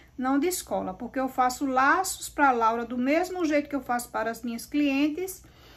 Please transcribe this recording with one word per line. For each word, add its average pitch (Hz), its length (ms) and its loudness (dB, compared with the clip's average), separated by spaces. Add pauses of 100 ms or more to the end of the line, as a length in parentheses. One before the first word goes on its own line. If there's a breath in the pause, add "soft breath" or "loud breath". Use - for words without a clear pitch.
(180 loud breath)
não 269 220 2
descola, 196 540 -2
porque 240 260 -8
eu 262 80 0
faço 254 380 0
laços 285 640 2
pra 285 220 4
Laura 233 340 2
do 247 120 -8
mesmo 339 460 0
jeito 294 260 0
que 285 60 -6
eu 269 60 -2
faço 240 280 -4
para 220 220 -4
as 226 100 -10
minhas 233 240 -8
clientes 294 760 0 (340 loud breath)